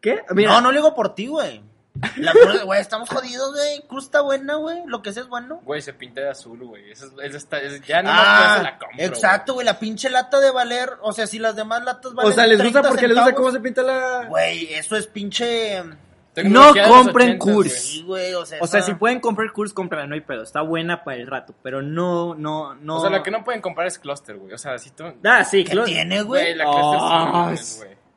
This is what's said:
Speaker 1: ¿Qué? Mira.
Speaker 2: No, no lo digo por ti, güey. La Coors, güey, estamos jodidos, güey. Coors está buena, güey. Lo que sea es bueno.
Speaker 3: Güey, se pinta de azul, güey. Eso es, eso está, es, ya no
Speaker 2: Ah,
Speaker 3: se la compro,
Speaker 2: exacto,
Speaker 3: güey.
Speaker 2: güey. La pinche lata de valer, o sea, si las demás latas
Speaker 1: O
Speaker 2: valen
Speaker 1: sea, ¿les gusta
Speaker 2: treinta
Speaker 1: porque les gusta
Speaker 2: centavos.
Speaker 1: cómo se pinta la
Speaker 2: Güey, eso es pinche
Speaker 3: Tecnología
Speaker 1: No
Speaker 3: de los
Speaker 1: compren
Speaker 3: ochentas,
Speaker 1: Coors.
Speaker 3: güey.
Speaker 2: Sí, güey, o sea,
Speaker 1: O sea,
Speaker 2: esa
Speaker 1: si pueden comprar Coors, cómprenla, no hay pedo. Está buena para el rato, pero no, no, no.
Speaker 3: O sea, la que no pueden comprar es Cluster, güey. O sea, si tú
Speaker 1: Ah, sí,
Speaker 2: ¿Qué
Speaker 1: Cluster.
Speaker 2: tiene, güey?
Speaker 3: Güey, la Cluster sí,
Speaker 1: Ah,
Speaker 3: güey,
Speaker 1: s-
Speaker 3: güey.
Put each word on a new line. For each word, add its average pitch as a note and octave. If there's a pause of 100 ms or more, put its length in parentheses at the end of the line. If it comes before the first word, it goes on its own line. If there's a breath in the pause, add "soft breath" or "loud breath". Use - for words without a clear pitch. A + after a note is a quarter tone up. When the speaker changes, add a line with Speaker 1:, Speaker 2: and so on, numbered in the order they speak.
Speaker 1:
¿Qué? B3+ (120)
Mira. G#3
Speaker 2:
No, A#3
no B3
lo C#4
digo D4+
por F#3
ti, G#3
güey. G3+ (560)
La D4
Coors, G#3+
güey, F#3+
estamos A3
jodidos, B3+
güey. D4
Coors C4+
está C#4+
buena, C#4
güey. E4
Lo A#3+
que G3+
sea A#3
es B3+
bueno. B3
Speaker 3:
Güey, D3
se C#3+
pinta B2+
de C#3
azul, B2
güey. G#2
Eso C3+
es, C3+ (160)
eso D3
está, D3
es, C#3
ya D#3+
no F#3+
Speaker 2:
Ah, G#3
Speaker 3:
se F3+
la C#3
compro, -
Speaker 2:
exacto, G3
Speaker 3:
güey. B3
Speaker 2:
güey. G#3+
La -
pinche A3
lata B3+
de C4+
valer, B3 (120)
o G#3
sea, A3
si A3
las A3
demás A3
latas B3
Speaker 1:
O A#3
Speaker 2:
valen G#3+
Speaker 1:
sea, A3+
¿les A3
gusta A3 (100)
Speaker 2:
treinta C#4
Speaker 1:
porque B3+
les A3+
gusta A#3+
Speaker 2:
centavos. B3+
Speaker 1:
cómo -
se G#3+
pinta B3+
la B3+
Speaker 2:
Güey, E3
eso D#3
es G#3
pinche G#3 (520)
Speaker 3:
Tecnología G#3
Speaker 1:
No G#3
Speaker 3:
de A#3
los B3+
Speaker 1:
compren B3
Speaker 3:
ochentas, G3
Speaker 1:
Coors. G3+
Speaker 3:
güey. -
Speaker 2:
Sí, D#3
güey, F#3
o E3+
sea, D#3+
Speaker 1:
O E3+
sea, G3+
Speaker 2:
esa F#3
Speaker 1:
si G3
pueden A#3
comprar A3
Coors, G#3
cómprenla, E3+
no D3
hay D3+
pedo. B2+
Está D3
buena E3
para C3
el A#2+
rato, C3
pero C3+
no, E3+
no, D3+
no. D3+
Speaker 3:
O E3
sea, F#3+
la F#3+
que F#3
no A3
pueden A#3
comprar E3+
es F3+
Cluster, C#3
güey. F#2+
O A2+
sea, B2+
si -
tú - (200)
Speaker 1:
Ah, A3
sí, G3
Speaker 2:
¿Qué -
Speaker 1:
Cluster. G#3
Speaker 2:
tiene, F3+
güey? G3
Speaker 3:
Güey, E3+
la D#3+
Cluster D3
sí, E3
Speaker 1:
Ah, E3
Speaker 3:
güey, E3+
Speaker 1:
s- -
Speaker 3:
güey. F#3+ (200)